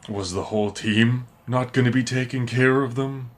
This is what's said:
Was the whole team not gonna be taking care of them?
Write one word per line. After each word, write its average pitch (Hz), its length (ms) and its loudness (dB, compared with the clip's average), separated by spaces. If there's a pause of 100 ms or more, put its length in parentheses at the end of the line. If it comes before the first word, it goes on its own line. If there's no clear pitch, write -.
Was 98 260 -6
the 98 120 -4
whole 107 260 0
team 113 540 2 (220)
not 123 260 -2
gonna 127 180 4
be 127 120 2
taking 127 420 -4
care 131 380 4
of 120 120 -4
them? 135 420 -6